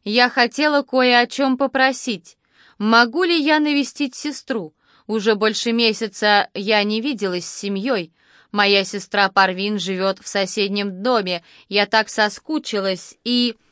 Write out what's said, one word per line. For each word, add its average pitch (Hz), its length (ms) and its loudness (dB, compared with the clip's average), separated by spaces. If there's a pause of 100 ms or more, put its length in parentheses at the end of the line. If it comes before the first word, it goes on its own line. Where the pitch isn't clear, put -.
я 240 240 2
хотела 285 540 2
кое 254 360 2
о 240 80 4
чём 262 300 0
попросить. 262 840 -2 (400)
Могу 233 460 2
ли 339 120 2
я 302 220 2
навестить 285 560 -2
сестру? 226 580 -8 (360)
Уже 214 260 0
больше 214 380 0
месяца 214 840 2
я 208 300 0
не 214 160 -2
виделась 196 460 -4
с - 120 -14
семьёй. 196 540 -4 (400)
Моя 202 320 2
сестра 196 460 0
Парвин 196 500 0
живёт 190 400 -2
в - 80 -14
соседнем 196 720 -4
доме. 196 400 0 (260)
Я 202 180 2
так 220 220 0
соскучилась 208 1160 -4
и...» 240 320 0 (160)